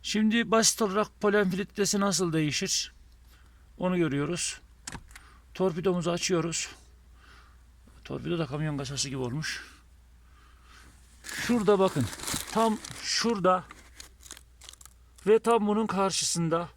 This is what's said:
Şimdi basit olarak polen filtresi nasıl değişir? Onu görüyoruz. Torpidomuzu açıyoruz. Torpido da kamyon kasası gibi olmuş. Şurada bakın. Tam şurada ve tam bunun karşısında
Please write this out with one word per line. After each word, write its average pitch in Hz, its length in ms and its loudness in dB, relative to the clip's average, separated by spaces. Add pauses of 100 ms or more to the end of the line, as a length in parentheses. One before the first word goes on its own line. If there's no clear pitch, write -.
Şimdi 214 480 2
basit 226 300 4
olarak 208 260 0 (140)
polen 208 280 4
filtresi 196 500 -2
nasıl 185 340 0
değişir? 156 600 -2 (840)
Onu 180 200 0
görüyoruz. 151 640 -2 (920)
Torpidomuzu 180 580 0
açıyoruz. 170 580 -2 (1300)
Torpido 151 360 -4
da 160 60 0
kamyon 147 320 -4
kasası 135 320 -6
gibi 135 100 -6
olmuş. 127 440 -6 (1600)
Şurada 208 560 2
bakın. 180 260 4 (460)
Tam 220 260 2 (240)
şurada 185 600 2 (1600)
ve 220 120 6
tam 220 280 2
bunun 214 200 0
karşısında 170 880 0